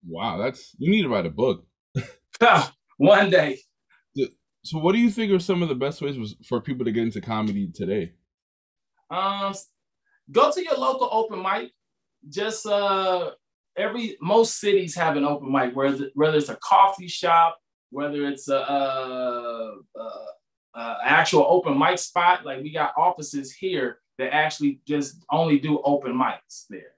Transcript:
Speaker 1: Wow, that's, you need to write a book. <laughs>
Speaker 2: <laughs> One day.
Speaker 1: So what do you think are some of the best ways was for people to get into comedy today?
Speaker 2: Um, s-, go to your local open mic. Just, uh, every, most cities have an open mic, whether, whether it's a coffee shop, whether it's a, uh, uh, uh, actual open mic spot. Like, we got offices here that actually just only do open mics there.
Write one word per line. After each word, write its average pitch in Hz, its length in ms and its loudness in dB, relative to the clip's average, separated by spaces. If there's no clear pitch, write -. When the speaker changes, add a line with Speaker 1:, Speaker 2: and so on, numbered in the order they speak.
Speaker 1:
Wow, 87 340 -6
that's, 127 400 -8
you 151 120 0
need 214 120 4
to 147 60 0
write 101 180 0
a 82 40 -4
book. 107 360 -2
<laughs> - 460 -8
Speaker 2:
<laughs> - 560 2
One 190 340 6
day. 151 300 2
Speaker 1:
So 156 140 -8
what 170 140 2
do 214 60 2
you 240 120 4
think 208 220 0
are 190 60 4
some 175 240 0
of 170 60 -2
the 143 80 -2
best 139 260 -4
ways 143 160 -4
was 107 160 -8
for 117 160 -2
people 127 240 -6
to 113 80 -2
get 113 120 0
into 113 160 -4
comedy 104 520 -4
today? 95 400 -4
Speaker 2:
Um, 196 400 -2
s-, 196 180 -12
go 277 220 4
to 359 100 -4
your 320 140 -2
local 262 340 0
open 220 320 -2
mic. 208 300 -4
Just, 208 380 -6
uh, 190 680 0
every, 220 440 -6
most 220 400 2
cities 196 340 0
have 160 220 0
an 139 80 0
open 143 260 -4
mic, 123 240 0
whether, 135 400 0
whether 156 240 2
it's 139 100 -2
a 117 80 -8
coffee 196 520 4
shop, 165 500 2
whether 143 360 -4
it's 139 220 -8
a, 135 200 2
uh, 127 1040 -4
uh, 110 260 -12
uh, 117 300 -8
actual 156 440 4
open 160 300 2
mic 175 200 2
spot. 180 460 0
Like, 135 180 -8
we 151 100 -12
got 151 240 -2
offices 151 560 -2
here 147 460 -6
that 131 140 -4
actually 151 540 0
just 143 440 -6
only 156 280 2
do 147 260 0
open 135 280 0
mics - 580 -4
there. 92 260 -18